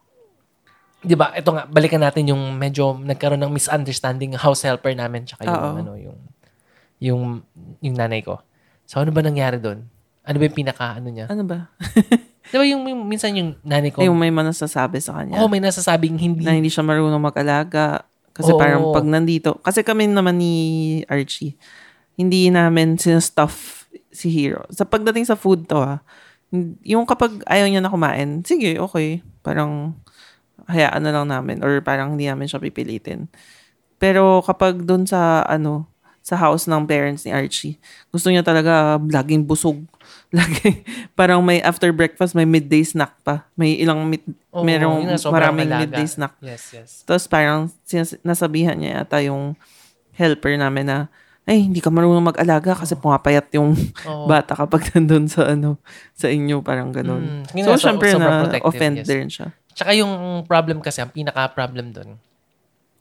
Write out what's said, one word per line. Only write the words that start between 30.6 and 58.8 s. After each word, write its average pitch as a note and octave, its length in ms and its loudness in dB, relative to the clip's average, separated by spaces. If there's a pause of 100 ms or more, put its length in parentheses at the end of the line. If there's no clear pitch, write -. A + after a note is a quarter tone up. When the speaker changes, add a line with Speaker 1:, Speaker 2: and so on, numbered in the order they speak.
Speaker 2:
hayaan D#3 380 0
na D3+ 100 0
lang D3 160 -2
namin C3 300 -6
or C#3 200 0
parang C#3 360 -2
hindi C#3+ 100 -4
namin C#3 220 -6
siya C#3 100 -8
pipilitin. - 720 -10 (680)
Pero F#3+ 460 4
kapag F#3 380 0
dun F#3 240 0
sa, E3 400 2
ano, D3+ 400 -2 (360)
sa - 160 -6
house D#3+ 300 2
ng D#3 180 0
parents C#3+ 400 -2
ni - 80 -10
Archie, C#3 440 -6 (340)
gusto F3 180 -4
niya F3+ 140 4
talaga D#3+ 560 4
laging D3+ 460 0
busog. D3+ 400 -2 (240)
<laughs> - 220 -20
Lagi, E3+ 540 0 (300)
parang F3+ 260 4
may F3 200 4
after F3 300 0
breakfast, E3 440 0
may E3+ 100 4
midday D#3 380 4
snack D#3+ 400 -2
pa. D3 320 -4
May D#3 240 2
ilang D#3 260 0
mid-, D#3+ 240 -4 (220)
Speaker 1:
Oo, F3 120 -8
Speaker 2:
merong D#3+ 440 2
Speaker 1:
yun - 20 -4
na, - 80 0
sobrang D#3 380 2
Speaker 2:
maraming D#3 160 -2
Speaker 1:
alaga. B2 160 0
Speaker 2:
midday D3+ 200 -4
snack. D3 340 -8
Speaker 1:
Yes, B2 300 -18
yes. A#2 200 -20 (140)
Speaker 2:
Tapos F3+ 240 -2
parang D#3 440 0 (100)
sinas-, E3 400 -6
nasabihan E3 540 0
niya D3+ 240 -6
yata D3 220 -2
yung C#3 340 -4 (560)
helper D3+ 420 0
namin C#3 320 -2
na, C#3 120 -2 (460)
"Ay, G#3+ 200 4
hindi F#3 160 0
ka E3 80 -2
marunong E3+ 380 4
mag-alaga E3 500 2
kasi D#3+ 160 -6
Speaker 1:
Oo. C#3 100 -4
Speaker 2:
pumapayat C#3+ 520 2
yung D3 180 2 (320)
Speaker 1:
Oo. D3+ 240 -8
Speaker 2:
<laughs> D#3 40 6
bata D3 220 2
kapag D3+ 380 0
nandun D#3 360 4
sa, D3+ 220 0
ano, D3 300 0 (320)
sa - 160 -4
inyo," C#3+ 320 0
parang C3 320 -4
ganun. B2+ 500 -6
Speaker 1:
Mm. - 140 -14
Yun F#3+ 80 -4
Speaker 2:
So, G#3+ 80 4
Speaker 1:
na, - 20 -
so-, C4+ 120 4
Speaker 2:
syempre G#3 240 4
Speaker 1:
sobrang E3 200 4
Speaker 2:
na D#3 140 2
Speaker 1:
protective, D#3+ 260 0
Speaker 2:
offend D3+ 280 0